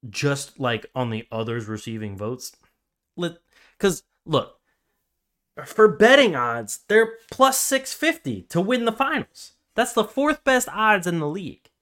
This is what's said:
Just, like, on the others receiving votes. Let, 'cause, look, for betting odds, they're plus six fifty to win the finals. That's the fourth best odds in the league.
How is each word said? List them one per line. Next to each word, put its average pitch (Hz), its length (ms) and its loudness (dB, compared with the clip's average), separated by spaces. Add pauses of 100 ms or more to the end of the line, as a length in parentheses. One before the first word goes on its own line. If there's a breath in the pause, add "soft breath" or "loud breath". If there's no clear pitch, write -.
Just, 139 520 -4
like, 117 340 -2
on 127 160 -2
the 110 220 -6
others 113 340 -6
receiving 107 500 -8
votes. 110 400 -10 (600)
Let, 170 220 -6 (400 soft breath)
'cause, 190 240 -2 (220)
look, - 360 -2 (1040)
for 220 240 4
betting 240 460 6
odds, 120 540 -4
they're 220 300 2 (120)
plus 262 280 2
six 262 340 -2
fifty 147 500 -4
to - 180 -2
win 233 240 0
the 233 80 0
finals. - 600 -6 (220)
That's 240 180 0
the - 120 2
fourth 285 400 0
best 254 260 2
odds 202 360 2
in 170 120 0
the 147 100 -2
league. 160 420 -10 (120)